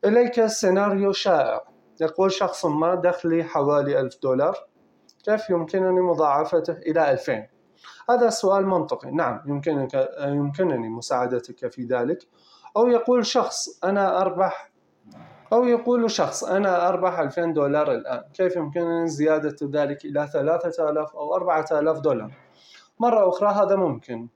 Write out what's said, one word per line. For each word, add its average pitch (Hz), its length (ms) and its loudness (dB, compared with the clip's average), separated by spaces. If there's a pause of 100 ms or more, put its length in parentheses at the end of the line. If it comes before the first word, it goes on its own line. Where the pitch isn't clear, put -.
إليك 233 420 4
سيناريو 196 640 2
شائع، 143 520 0 (360)
يقول 175 320 0
شخص - 340 -4
ما: 160 280 0
"دخلي 170 500 0
حوالي 143 560 0
ألف 135 220 -6
دولار، 135 340 0 (680)
كيف 214 260 0
يمكنني 185 500 0
مضاعفته 156 720 2
إلى 160 380 0
ألفين؟" 127 360 -2 (640)
هذا 240 200 4
سؤال 196 360 2
منطقي، 151 440 -2
نعم، 135 360 -2
يمكنك، 139 640 -2 (100)
يمكنني 143 680 -2
مساعدتك 123 840 -4
في 131 120 -12
ذلك. 127 440 -4 (480)
أو 226 100 4
يقول 240 400 2
شخص: - 580 -4
"أنا 190 360 2
أربح"، 185 520 -2 (800)
أو 240 120 4
يقول 240 460 2
شخص: - 340 -2
"أنا 185 440 2
أربح 180 300 0
ألفين 165 340 -2
دولار 147 400 2
الآن، 120 300 -4 (120)
كيف 180 220 0
يمكنني 170 520 -2
زيادة 151 540 0
ذلك 143 420 -4
إلى 147 280 -4
ثلاثة 165 580 0
آلاف 151 260 -4
أو 151 180 -6
أربعة 175 380 0
آلاف 156 260 0
دولار؟" 127 340 -2 (680)
مرة 226 300 4
أخرى 202 200 2
هذا 202 280 4
ممكن 120 600 -4